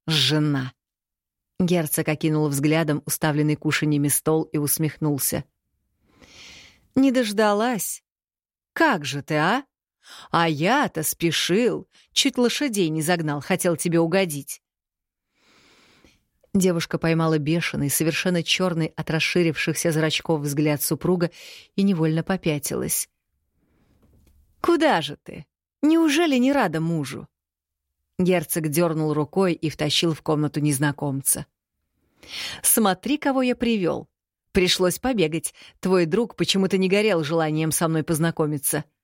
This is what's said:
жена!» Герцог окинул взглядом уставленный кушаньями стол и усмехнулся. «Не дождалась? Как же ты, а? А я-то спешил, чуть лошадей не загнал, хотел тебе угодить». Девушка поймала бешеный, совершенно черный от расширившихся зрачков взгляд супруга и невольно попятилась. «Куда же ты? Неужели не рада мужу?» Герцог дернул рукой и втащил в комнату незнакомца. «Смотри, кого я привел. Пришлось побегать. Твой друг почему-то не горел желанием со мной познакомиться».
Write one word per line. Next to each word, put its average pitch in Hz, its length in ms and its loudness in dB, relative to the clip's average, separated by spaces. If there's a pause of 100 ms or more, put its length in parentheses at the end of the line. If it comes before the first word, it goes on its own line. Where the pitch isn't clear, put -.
жена!» 147 640 0 (840)
Герцог 170 500 0
окинул 151 400 0
взглядом 151 560 0
уставленный 151 520 0
кушаньями 147 520 0
стол 160 360 0
и - 120 -6
усмехнулся. 147 880 -2 (1500)
«Не 269 180 4
дождалась? 214 880 0 (720)
Как 170 320 2
же 135 180 -6
ты, - 120 -4
а? 185 300 2 (640)
А 165 180 2
я-то 170 540 0
спешил, 170 840 -2 (240)
чуть - 240 0
лошадей 233 520 0
не 156 120 -2
загнал, 151 400 -2
хотел 175 360 0
тебе 170 240 0
угодить». 165 600 -2 (1900)
Девушка 180 460 0
поймала 160 400 2
бешеный, 147 520 0
совершенно 165 520 0
черный 165 540 0
от - 120 -6
расширившихся 160 840 0
зрачков 156 480 0
взгляд 147 420 0
супруга 170 480 0 (460)
и 196 60 0
невольно 165 420 2
попятилась. 151 840 -4 (1500)
«Куда 302 400 4
же 143 220 -8
ты? - 240 -16 (340)
Неужели 311 560 4
не 254 160 4
рада 185 280 0
мужу?» 160 480 -4 (880)
Герцог 175 500 0
дернул 156 460 0
рукой 165 400 0
и 156 160 -4
втащил 156 420 0
в - 100 -8
комнату 151 380 -2
незнакомца. 143 840 -2 (1160)
«Смотри, 214 540 2
кого 269 260 0
я 247 120 0
привел. 214 560 -2 (420)
Пришлось 180 460 0
побегать. 165 560 -2 (260)
Твой 180 260 2
друг 202 300 -2
почему-то 190 400 0
не 190 120 2
горел 196 360 2
желанием 156 480 0
со 170 160 0
мной 160 140 0
познакомиться». 151 840 -2 (200)